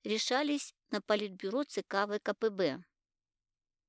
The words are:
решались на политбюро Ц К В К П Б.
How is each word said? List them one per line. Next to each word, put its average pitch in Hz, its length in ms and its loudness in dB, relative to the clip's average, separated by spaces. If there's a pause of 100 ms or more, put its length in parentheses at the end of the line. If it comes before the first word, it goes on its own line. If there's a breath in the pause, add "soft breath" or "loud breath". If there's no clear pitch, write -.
решались 269 720 0 (160)
на 208 100 -2
политбюро 208 640 0
Ц - 200 -4
К 202 220 0
В 202 140 0
К - 140 0
П 220 160 0
Б. 180 340 0 (1040)